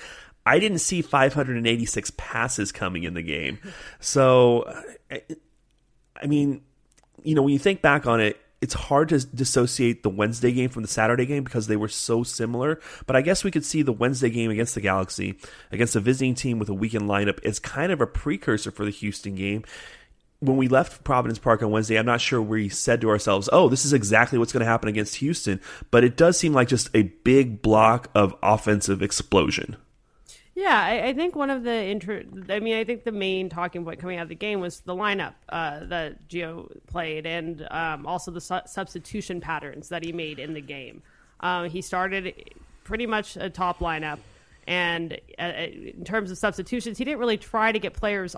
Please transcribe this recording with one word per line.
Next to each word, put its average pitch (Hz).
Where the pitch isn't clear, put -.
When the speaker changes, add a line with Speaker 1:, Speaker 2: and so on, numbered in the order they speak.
Speaker 1:
I 131
didn't 196
see 180
five 139
hundred 127
and 117
eighty-six 117
passes 113
coming 90
in 87
the 85
game. 78
So, 127
I, -
I -
mean, 143
you 156
know, 151
when 139
you 139
think 196
back 147
on 117
it, 107
it's 131
hard 151
to 156
dissociate 123
the 107
Wednesday 113
game 123
from 120
the 107
Saturday 120
game 143
because 117
they 107
were 104
so 117
similar. 120
But 131
I 131
guess 175
we 196
could 151
see 156
the 127
Wednesday 123
game 117
against 110
the 110
Galaxy, 95
against 117
a 113
visiting 127
team 120
with 104
a 98
weakened 107
lineup, 101
as 104
kind 170
of 151
a 117
precursor 113
for 104
the 104
Houston 101
game. 101
When 135
we 131
left 131
Providence 120
Park 113
on 107
Wednesday, 110
I'm 113
not 117
sure 123
we 107
said 117
to 113
ourselves, 101
"Oh, 160
this 127
is 139
exactly 117
what's 117
gonna 113
happen 113
against 107
Houston." 131
But 120
it 123
does 170
seem 156
like 127
just 120
a 113
big 123
block 110
of 101
offensive 101
explosion. -
Speaker 2:
Yeah, 311
I, 220
I 277
think 330
one 285
of 254
the 233
inter-, 196
I 202
mean, 220
I 226
think 233
the 226
main 190
talking 175
point 165
coming 180
out 170
of 160
the 170
game 202
was 175
the 180
lineup, 190
uh, 156
that 165
Gio 170
played 156
and, 165
um, 156
also 175
the 170
su-, 185
substitution 185
patterns 147
that 170
he 165
made 156
in 151
the 151
game. 135
Um, 175
he 175
started 190
pretty 220
much 214
a 185
top 180
lineup, 156
and, 170
uh, 175
in -
terms 202
of 180
substitutions, 202
he 254
didn't 277
really 226
try 220
to 220
get 214
players 202